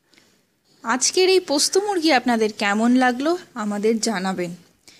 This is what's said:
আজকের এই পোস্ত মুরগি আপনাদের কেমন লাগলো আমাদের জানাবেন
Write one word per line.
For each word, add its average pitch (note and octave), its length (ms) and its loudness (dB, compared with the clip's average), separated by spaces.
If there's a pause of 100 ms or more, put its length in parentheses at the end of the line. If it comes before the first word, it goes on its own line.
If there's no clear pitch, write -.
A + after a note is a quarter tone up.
(840)
আজকের B3+ 440 0
এই F#4 120 4
পোস্ত D4 340 -2 (100)
মুরগি F4+ 280 0
আপনাদের A#3+ 380 0 (120)
কেমন G#3+ 280 2 (140)
লাগলো B3 260 0 (240)
আমাদের G#3+ 460 -2
জানাবেন F#3 520 -4 (460)